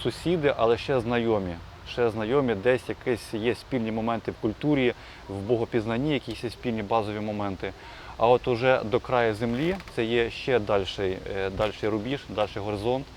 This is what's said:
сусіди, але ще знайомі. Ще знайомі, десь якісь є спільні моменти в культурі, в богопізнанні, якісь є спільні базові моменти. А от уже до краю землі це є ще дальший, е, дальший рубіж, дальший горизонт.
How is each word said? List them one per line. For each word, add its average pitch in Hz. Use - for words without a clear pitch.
сусіди, 147
але 113
ще 135
знайомі. 110
Ще 120
знайомі, 113
десь 117
якісь -
є 110
спільні 113
моменти 110
в -
культурі, 127
в 98
богопізнанні, 113
якісь 120
є 117
спільні 110
базові 107
моменти. 101
А 113
от 123
уже 127
до 110
краю 117
землі 120
це 120
є 117
ще 120
дальший, 98
е, 98
дальший 104
рубіж, 110
дальший 104
горизонт. 107